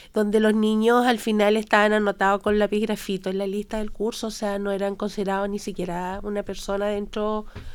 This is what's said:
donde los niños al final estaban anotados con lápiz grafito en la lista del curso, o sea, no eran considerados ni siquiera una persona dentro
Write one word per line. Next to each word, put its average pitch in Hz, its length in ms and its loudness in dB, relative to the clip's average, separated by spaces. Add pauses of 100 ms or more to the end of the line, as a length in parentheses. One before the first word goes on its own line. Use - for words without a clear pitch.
(140)
donde 214 240 2
los 214 160 6
niños 220 500 4
al 240 140 2
final 214 380 2
estaban 214 360 4
anotados 202 480 2
con 208 200 2
lápiz 208 200 0
grafito 202 500 -4
en 190 80 -4
la 196 100 -2
lista 208 300 -6
del 214 120 -4
curso, 220 380 -4
o - 20 -6
sea, 202 300 -4
no 202 100 -4
eran 196 240 -2
considerados 196 540 -2
ni 202 100 -4
siquiera 180 640 -6
una 202 220 -4
persona 196 420 -4
dentro 214 600 -4 (280)